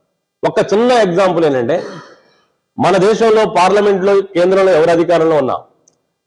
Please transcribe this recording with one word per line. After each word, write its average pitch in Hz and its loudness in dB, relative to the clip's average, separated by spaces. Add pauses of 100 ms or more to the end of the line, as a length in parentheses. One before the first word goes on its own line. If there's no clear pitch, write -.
(480)
ఒక 160 -4 (140)
చిన్న 240 2
ఎగ్జాంపుల్ 185 0
ఏంటంటే, 139 -2 (920)
మన 165 0
దేశంలో 220 2
పార్లమెంట్లో 196 0
కేంద్రంలో 190 0
ఎవరు 165 2
అధికారంలో 165 0
ఉన్నా, 123 -2 (680)